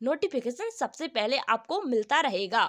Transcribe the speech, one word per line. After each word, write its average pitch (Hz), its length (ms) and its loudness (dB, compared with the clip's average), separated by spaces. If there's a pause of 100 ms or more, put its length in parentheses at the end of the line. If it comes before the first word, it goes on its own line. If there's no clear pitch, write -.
नोटिफिकेशन 294 680 -2
सबसे 294 380 -4
पहले 233 300 0
आपको 233 440 0
मिलता 254 380 2
रहेगा। 202 480 2